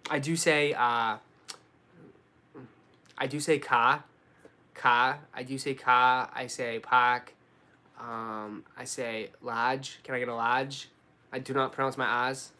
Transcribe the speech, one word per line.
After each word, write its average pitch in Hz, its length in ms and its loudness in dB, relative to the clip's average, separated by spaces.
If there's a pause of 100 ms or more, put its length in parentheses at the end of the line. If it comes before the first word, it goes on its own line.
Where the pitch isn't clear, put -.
I 151 100 0
do 143 160 -2
say, 151 380 4
uh, 117 440 2 (2000)
I 139 100 -4
do 139 120 -4
say 147 200 2
car, 131 440 2 (720)
car. 127 460 2 (140)
I - 100 -10
do 131 140 -8
say 135 160 -4
car. 127 600 4
I 127 140 -8
say 117 320 -6
park. 123 540 2 (680)
Um, 113 640 -10 (140)
I 127 60 -14
say 117 460 -6 (120)
large. 123 600 -2
Can 135 120 -8
I 123 40 -2
get 123 80 -4
a 120 80 -6
large? 127 540 -2 (420)
I 131 80 -6
do 131 140 -8
not 131 180 2
pronounce 135 260 -2
my 135 80 -2
R's. 123 540 -2